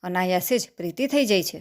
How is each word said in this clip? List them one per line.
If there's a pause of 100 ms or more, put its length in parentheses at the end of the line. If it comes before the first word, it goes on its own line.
અનાયાસે
જ
પ્રીતિ
થઈ
જાય
છે.